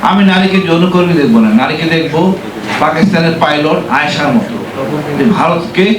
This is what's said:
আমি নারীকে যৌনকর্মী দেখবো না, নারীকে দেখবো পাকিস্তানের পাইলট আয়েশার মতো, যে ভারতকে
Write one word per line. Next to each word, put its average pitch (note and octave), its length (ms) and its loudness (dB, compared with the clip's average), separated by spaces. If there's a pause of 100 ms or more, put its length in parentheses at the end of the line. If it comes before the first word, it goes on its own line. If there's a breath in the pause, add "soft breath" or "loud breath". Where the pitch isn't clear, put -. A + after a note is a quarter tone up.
(100)
আমি G3+ 120 4 (100)
নারীকে F#3+ 260 2 (100)
যৌনকর্মী F3 520 2
দেখবো A#2 240 4
না, G#2+ 60 2 (100)
নারীকে D3+ 340 -2
দেখবো D#3 260 0 (600)
পাকিস্তানের E3 600 0
পাইলট D3+ 360 0 (180)
আয়েশার C4+ 400 -2
মতো, G#3 200 -2 (640)
যে C#3 60 2 (120)
ভারতকে E3+ 500 0 (120)